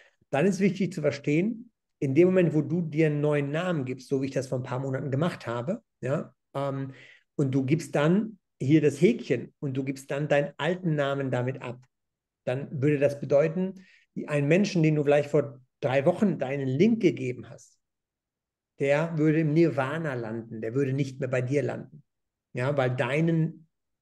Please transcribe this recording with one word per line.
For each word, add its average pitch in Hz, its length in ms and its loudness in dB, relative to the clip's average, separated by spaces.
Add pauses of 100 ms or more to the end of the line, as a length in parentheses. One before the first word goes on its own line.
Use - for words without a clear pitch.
(300)
dann 147 160 2
ist 185 140 0
wichtig 196 320 0
zu 160 80 -6
verstehen, 156 720 -2 (260)
in 135 160 -2
dem 175 140 6
Moment, 185 240 4
wo 156 80 2
du 156 220 -2
dir 156 240 0
einen 147 160 0
neuen 147 280 0
Namen 160 360 -2
gibst, 127 220 -10
so 135 120 -2
wie 139 60 -2
ich 135 60 -6
das 131 160 -4
vor 131 100 -4
ein 123 40 -4
paar 127 180 -6
Monaten 135 300 -4
gemacht - 360 -2
habe, 123 360 -6 (200)
ja, 139 320 -4 (200)
ähm, 135 380 -6 (440)
und 135 160 0
du 135 120 0
gibst 165 300 -2
dann 170 440 2 (220)
hier 147 220 4
das 147 180 2
Häkchen 165 600 0
und 139 180 -6
du 135 60 -4
gibst 143 260 -8
dann 143 180 -4
deinen 143 300 2
alten 175 360 -2
Namen 139 360 -2
damit 127 320 -2
ab, 127 200 -12 (640)
dann 131 260 -4
würde 147 280 2
das 139 200 2
bedeuten, 160 680 0 (280)
die, - 140 -8
einen 147 180 0
Menschen, 180 360 2
den 156 140 4
du 147 80 0
vielleicht 143 260 2
vor 139 320 -2 (180)
drei 135 240 0
Wochen 175 340 2
deinen 135 300 -4
Link 214 320 4
gegeben 123 480 -2
hast, - 300 -20 (1000)
der 151 380 0
würde 151 240 2
im 151 140 2
Nirvana 151 580 2
landen, 113 480 -8
der 113 140 -6
würde 135 180 0
nicht 135 260 -4
mehr 127 120 -4
bei 127 100 0
dir 131 220 0
landen. 117 400 -8 (500)
Ja, 131 240 -2
weil 127 180 2
deinen 160 760 0 (340)